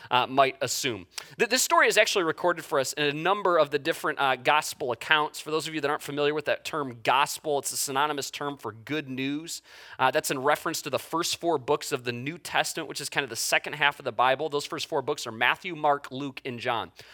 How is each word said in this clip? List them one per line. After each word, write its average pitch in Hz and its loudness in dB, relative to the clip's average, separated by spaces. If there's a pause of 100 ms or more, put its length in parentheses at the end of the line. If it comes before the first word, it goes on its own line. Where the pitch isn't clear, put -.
(100)
uh, 123 4
might 135 4
assume. 117 -4 (300)
Th-, 233 0
this 254 2
story 320 6
is 208 4
actually 214 4
recorded 165 0
for 156 0
us 131 0
in 147 -2
a 147 2
number 175 2
of 147 4
the 147 0
different, 156 -2
uh, 135 4
gospel 143 2
accounts. 151 2
For 151 -10
those 151 -2
of 160 -8
you 156 -4
that 143 0
aren't 147 -2
familiar 147 0
with 151 -4
that - -2
term 135 -6
gospel, 143 0
it's 131 -4
a 123 -6
synonymous 143 0
term 143 -6
for 110 -8
good 131 -6
news. 139 -6 (360)
Uh, 131 4
that's 156 2
in 147 -2
reference 151 2
to 147 -8
the 127 0
first - -2
four 165 2
books 143 -2
of 127 -4
the 120 -4
New 135 -6
Testament, 156 -2
which 147 -8
is 143 -6
kind 147 -2
of 120 -8
the 113 -8
second - 0
half 143 2
of 147 -12
the 127 -4
Bible. 131 4
Those 143 -2
first 156 -8
four 151 0
books 143 -4
are 120 -8
Matthew, 131 0
Mark, 147 2
Luke, 131 -8
and 120 -8
John. 110 -4 (220)